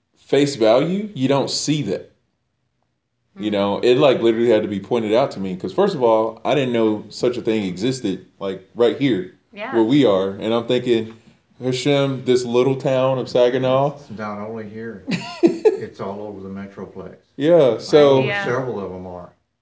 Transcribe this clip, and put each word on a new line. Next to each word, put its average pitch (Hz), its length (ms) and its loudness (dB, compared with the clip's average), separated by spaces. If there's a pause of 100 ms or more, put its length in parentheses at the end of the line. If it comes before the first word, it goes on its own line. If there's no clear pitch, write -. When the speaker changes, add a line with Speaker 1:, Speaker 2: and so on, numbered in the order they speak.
(160)
Speaker 1:
face 139 400 0
value, 160 580 2
you 131 140 -2
don't 135 220 0
see 151 320 -2
that. 76 280 -6 (1300)
You 104 120 -4
Speaker 2:
Hmm. - 20 -4
Speaker 1:
know, 101 280 0
it, 123 180 4
like, 127 240 2
literally 117 260 2
had 107 140 4
to 98 60 -6
be 101 120 -4
pointed 110 340 -4
out 135 180 2
to - 80 -10
me, 95 160 -6
'cause 95 160 -8
first 185 220 0
of 131 80 -4
all, 113 420 2
I 120 100 0
didn't 127 180 -2
know 110 380 0
such 123 260 -2
a 110 60 -8
thing 110 220 0
existed, 95 600 -4 (120)
like, 95 360 -8
right 113 240 2
here 113 360 -2 (180)
Speaker 2:
Yeah. - 220 -10
Speaker 1:
where 113 100 4
we 131 200 4
are. 98 260 4
And 104 240 -4
I'm 117 120 -2
thinking, 120 480 0 (480)
"Hashem, 135 600 0
this 123 200 2
little 123 320 2
town 131 420 0
of 120 100 -6
Saginaw." 131 680 2
Speaker 3:
It's 104 220 -18
not 104 220 -10
only 107 280 -12
here. 113 400 -14
Speaker 1:
<laughs> - 340 -6
Speaker 3:
It's - 580 0
all 101 220 -8
over 104 180 -12
the 95 100 -14
Metroplex. 98 640 -14 (200)
Speaker 1:
Yeah, 139 420 4
so 143 400 6
Speaker 3:
I - 20 4
know 131 60 0
Speaker 2:
Yeah. - 180 -4
Speaker 3:
several 123 360 -4
of 92 120 -10
'em 92 140 -12
are. 87 260 -16 (300)